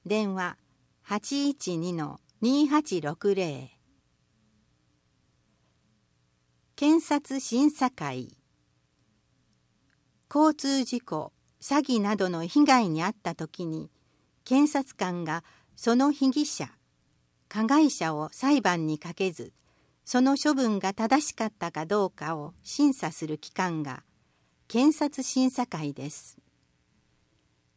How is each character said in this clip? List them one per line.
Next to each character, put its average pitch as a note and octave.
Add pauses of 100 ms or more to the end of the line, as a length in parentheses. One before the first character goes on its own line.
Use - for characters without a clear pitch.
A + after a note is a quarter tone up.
電 G3+
話、 F3+ (460)
八 C#4
一 F#3
二 F3
の D3+ (220)
二 C#4
八 C#4+
六 E3
零。 D3 (3000)
検 D4+
察 C#4+
審 C4
査 B3+
会。 B2+ (1900)
交 D4+
通 C#4
事 A#3+
故、 - (280)
詐 C#4+
欺 B3
な G3+
ど F#3+
の E3+
被 C#4+
害 B3+
に D#3+
遭 F#3
っ G#3+
た E3+
時 E3+
に、 D#3+ (540)
検 C#4+
察 C#4
官 F3
が D#3+ (320)
そ A#3
の C#4+
被 C4+
疑 D4
者、 - (800)
加 G#3+
害 C#4+
者 D#3
を D3
裁 C#4
判 F3
に D#3
か E3+
け F#3+
ず、 - (520)
そ B3
の C4+
処 D4+
分 A3+
が G3
正 C4
し -
か A3+
っ G#3+
た E3+
か D#3
ど G3+
う F3+
か D#3
を D3+
審 C#4+
査 D#3+
す D#3+
る D3+
機 -
関 E3+
が、 C3+ (640)
検 C#4
察 D4
審 B3+
査 B3
会 D3+
で C#3
す。 - (1400)